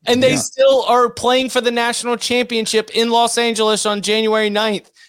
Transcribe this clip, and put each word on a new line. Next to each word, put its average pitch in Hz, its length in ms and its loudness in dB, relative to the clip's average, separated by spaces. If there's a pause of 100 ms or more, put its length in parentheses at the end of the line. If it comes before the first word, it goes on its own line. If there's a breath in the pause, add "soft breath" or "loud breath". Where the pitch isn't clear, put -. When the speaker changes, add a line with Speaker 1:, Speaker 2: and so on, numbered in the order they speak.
Speaker 1:
and 247 160 2
they 254 80 6
Speaker 2:
Yeah. - 80 2
Speaker 1:
still 262 460 2
are 240 260 2
playing 254 400 -2
for 254 100 -2
the 240 120 0
national 233 440 -2
championship 226 800 -2
in 233 160 0
Los 233 260 2
Angeles 220 480 0
on 208 160 -2
January 214 480 0
ninth. 208 420 -4 (180 soft breath)